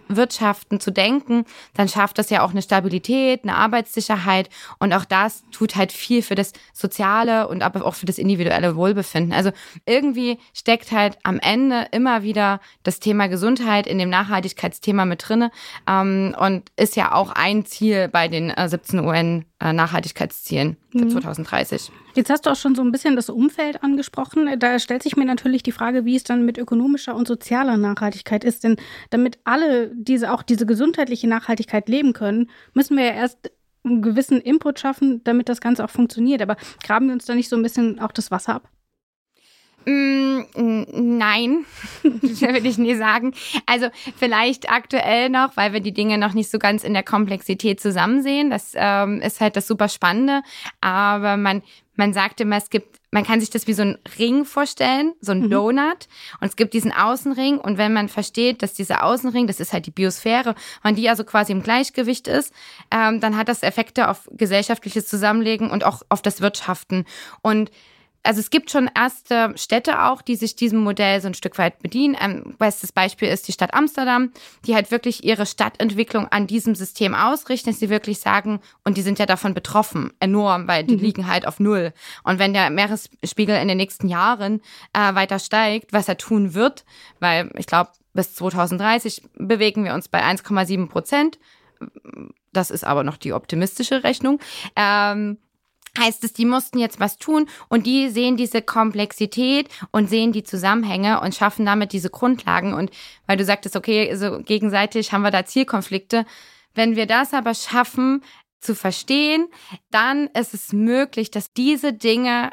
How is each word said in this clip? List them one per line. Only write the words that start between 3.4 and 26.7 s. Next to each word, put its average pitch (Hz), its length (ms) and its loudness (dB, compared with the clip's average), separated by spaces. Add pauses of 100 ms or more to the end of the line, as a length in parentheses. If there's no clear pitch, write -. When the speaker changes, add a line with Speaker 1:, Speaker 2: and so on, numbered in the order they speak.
Speaker 1:
eine 185 140 -2
Arbeitssicherheit 208 920 0 (300)
und 190 140 0
auch 180 120 2
das 196 460 0
tut - 240 -2
halt 190 160 0
viel 240 320 -2
für 190 140 -4
das 196 160 -2 (200)
soziale 220 760 0
und 185 160 -6
aber 185 200 -2
auch - 120 -2
für 180 100 -12
das 185 120 -4
individuelle 175 580 0
Wohlbefinden. 175 560 0
Also 190 180 2 (340)
irgendwie 240 540 0 (140)
steckt - 400 0
halt 208 320 2
am 190 160 0
Ende 240 500 2
immer 233 320 2
wieder 202 380 0 (240)
das - 160 -2
Thema 208 260 2
Gesundheit 208 600 0
in 190 100 -2
dem 180 120 0
Nachhaltigkeitsthema 190 960 0
mit 175 220 -4
drinne, 233 220 2 (380)
ähm, 190 500 2
und 190 380 0
ist 214 180 2
ja - 180 2
auch 190 200 2
ein 202 340 0
Ziel 202 400 0
bei 170 220 2
den, 165 220 -2
äh, 180 180 -2
siebzehn 175 320 -2
U 156 100 0
N, 165 340 0 (140)
äh, 160 140 -2
Nachhaltigkeitszielen 165 1040 -2 (160)
für 240 120 2
Speaker 2:
Mhm. 233 60 2
Speaker 1:
zweitausenddreißig. - 800 -4 (240)
Speaker 2:
Jetzt 254 160 2
hast 302 160 0
du 302 40 2
auch 269 60 2
schon 269 200 2
so 262 60 -2
ein 240 100 2
bisschen 269 240 2
das 240 120 -2
Umfeld 294 540 0
angesprochen. 277 800 0
Da 247 180 2
stellt 247 240 -4
sich - 140 -4
mir 277 80 4
natürlich 254 400 0
die 233 80 -2
Frage, 240 320 -2
wie 247 100 2
es 254 80 0
dann 240 220 0
mit 233 140 0
ökonomischer 247 580 0